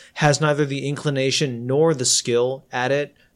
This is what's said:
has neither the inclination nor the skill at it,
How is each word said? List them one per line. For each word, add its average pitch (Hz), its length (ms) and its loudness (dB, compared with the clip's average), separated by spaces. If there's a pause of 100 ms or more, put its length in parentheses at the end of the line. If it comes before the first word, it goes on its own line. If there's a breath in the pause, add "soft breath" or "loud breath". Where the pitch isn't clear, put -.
(160 loud breath)
has 147 260 2
neither 151 260 2
the 135 200 -6
inclination 135 800 -2
nor 156 280 4
the 131 100 -2
skill 123 680 0
at 127 200 0
it, 143 220 -4 (220 soft breath)